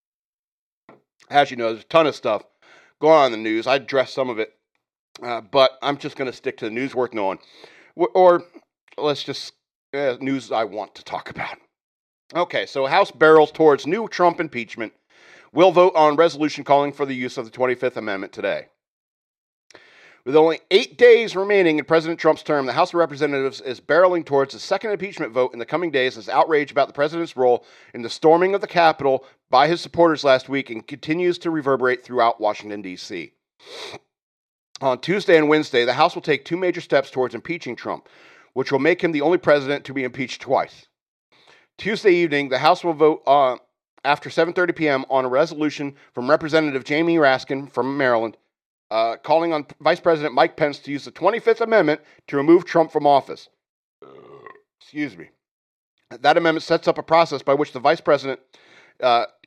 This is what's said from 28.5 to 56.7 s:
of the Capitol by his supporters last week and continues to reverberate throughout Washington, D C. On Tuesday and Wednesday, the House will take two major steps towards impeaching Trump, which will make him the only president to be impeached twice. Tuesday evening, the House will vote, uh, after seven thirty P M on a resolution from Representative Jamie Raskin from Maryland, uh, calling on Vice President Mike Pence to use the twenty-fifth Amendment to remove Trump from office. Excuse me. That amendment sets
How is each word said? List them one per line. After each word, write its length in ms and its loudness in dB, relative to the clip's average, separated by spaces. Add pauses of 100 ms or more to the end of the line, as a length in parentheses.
of 80 -4
the 40 -10
Capitol 600 0 (240)
by 180 4
his 140 -4
supporters 420 0
last 240 2
week 220 -6
and 160 -12
continues 520 -4
to 120 -6
reverberate 520 0
throughout 380 0
Washington, 400 -6
D 160 -14
C. 380 -14 (1500)
On 180 -2
Tuesday 380 2
and 140 4
Wednesday, 340 2
the 80 0
House 220 0
will 80 -10
take 240 -4
two 100 -6
major 240 -4
steps 300 -2
towards 240 -4
impeaching 420 -10
Trump, 320 -12 (460)
which 180 -4
will 60 0
make 260 0
him 80 0
the 80 -2
only 180 0
president 460 0
to 80 -16
be 120 -6
impeached 360 -10
twice. 460 -4 (880)
Tuesday 380 0
evening, 340 0
the 100 -2
House 240 2
will 120 -4
vote, 320 2
uh, 300 2 (480)
after 260 -2
seven 220 -2
thirty 200 -2
P 160 -2
M 220 0
on 140 0
a 40 -4
resolution 640 -4 (180)
from 180 -4
Representative 540 0
Jamie 320 0
Raskin 540 0
from 260 -4
Maryland, 400 0 (540)
uh, 320 -2
calling 300 0
on 120 -4 (160)
Vice 200 0
President 340 0
Mike 220 2
Pence 240 -4
to 100 -14
use 140 -8
the 80 -18
twenty-fifth 480 -2
Amendment 400 2 (260)
to 100 -6
remove 280 4
Trump 260 0
from 160 -2
office. 420 0 (1300)
Excuse 360 -10
me. 120 -20 (800)
That 260 2
amendment 280 0
sets 240 0